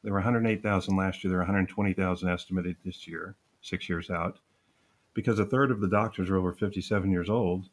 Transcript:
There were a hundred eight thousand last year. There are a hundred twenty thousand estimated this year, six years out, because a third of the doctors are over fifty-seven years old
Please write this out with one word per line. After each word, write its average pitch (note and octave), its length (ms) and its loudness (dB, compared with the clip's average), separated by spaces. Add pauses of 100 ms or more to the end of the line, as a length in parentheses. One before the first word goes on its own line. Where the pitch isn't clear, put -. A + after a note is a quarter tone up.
There G#2+ 100 -4
were G2+ 60 2
a F#2+ 60 0
hundred A#2 220 2
eight G#2+ 160 2
thousand G2 340 2
last F#2+ 280 0
year. F#2+ 60 2
There F#2 100 2
are F2+ 40 2
a - 20 -2
hundred F#2+ 240 2
twenty G2+ 240 0
thousand F#2 340 0
estimated F2+ 560 -2
this - 240 -10
year, E2 260 -10 (280)
six - 260 -6
years E2+ 220 -4
out, E2+ 300 -4 (720)
because A2 240 0
a G2+ 80 2
third C3 240 2
of G#2+ 100 0
the G2 80 2
doctors G#2 400 0
are F#2+ 80 2
over F2+ 160 2
fifty-seven G2 580 0
years F2+ 200 0
old F#2+ 420 0